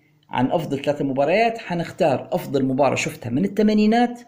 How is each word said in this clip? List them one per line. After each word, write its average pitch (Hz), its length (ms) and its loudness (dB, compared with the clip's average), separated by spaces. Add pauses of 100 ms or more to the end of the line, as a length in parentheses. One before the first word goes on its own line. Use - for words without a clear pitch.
(300)
عن 131 220 0
أفضل 147 280 -2
ثلاث - 220 -2
مباريات، 156 560 0
حنختار 170 760 -2
أفضل 135 340 -2
مباراة 131 300 2
شفتها - 340 -6
من 139 160 0
الثمانينات، 214 840 2